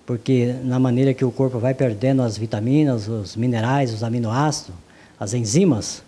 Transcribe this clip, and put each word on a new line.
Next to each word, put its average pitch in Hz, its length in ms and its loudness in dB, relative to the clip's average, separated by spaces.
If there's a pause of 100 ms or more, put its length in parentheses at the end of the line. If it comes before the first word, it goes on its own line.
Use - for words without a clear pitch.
Porque 123 600 0
na 127 160 0
maneira 131 340 4
que 135 100 -4
o 127 60 2
corpo 123 300 0
vai 127 160 0
perdendo 127 480 2
as 110 120 -2
vitaminas, 117 720 0
os 107 280 -6
minerais, 120 580 0
os 107 100 -6
aminoácidos, 120 720 -2 (460)
as 107 160 -6
enzimas 123 720 0